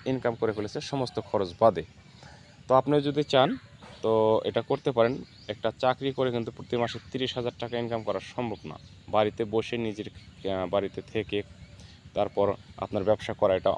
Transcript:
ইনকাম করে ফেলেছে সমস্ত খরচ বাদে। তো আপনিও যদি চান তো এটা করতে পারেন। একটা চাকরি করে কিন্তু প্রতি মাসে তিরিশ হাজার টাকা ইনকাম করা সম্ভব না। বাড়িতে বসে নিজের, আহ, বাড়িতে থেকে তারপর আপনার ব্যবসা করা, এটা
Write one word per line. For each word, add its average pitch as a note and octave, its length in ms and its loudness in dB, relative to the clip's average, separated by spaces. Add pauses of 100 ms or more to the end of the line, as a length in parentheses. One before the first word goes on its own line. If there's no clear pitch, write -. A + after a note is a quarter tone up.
ইনকাম B2 300 -2
করে A2 180 0
ফেলেছে G#2+ 280 -6
সমস্ত C3 380 -4
খরচ G2 400 -2
বাদে। F#2 240 6 (840)
তো C3 80 6
আপনিও C#3+ 260 4
যদি C#3+ 220 0
চান C#3+ 340 4 (440)
তো A2 440 4
এটা A2 160 0
করতে C#3 300 -2
পারেন। A#2 320 2 (240)
একটা A2 320 -4
চাকরি C3 320 0
করে C3 200 0
কিন্তু A#2 200 -4
প্রতি A2+ 260 -4
মাসে A#2 220 -2 (120)
তিরিশ B2+ 240 -4
হাজার A#2+ 240 -4
টাকা A#2 200 -6
ইনকাম A#2 240 -4
করা G2 160 -2 (160)
সম্ভব A2+ 300 -4
না। D2+ 100 -12 (320)
বাড়িতে G#2+ 380 2
বসে A2 320 -2
নিজের, G#2+ 320 -6
আহ, - 580 -6
বাড়িতে G2 340 -2
থেকে G2+ 400 -4 (720)
তারপর G2+ 400 2 (240)
আপনার G2 260 -4
ব্যবসা G#2 300 2
করা, F#2+ 220 4
এটা F#2 220 2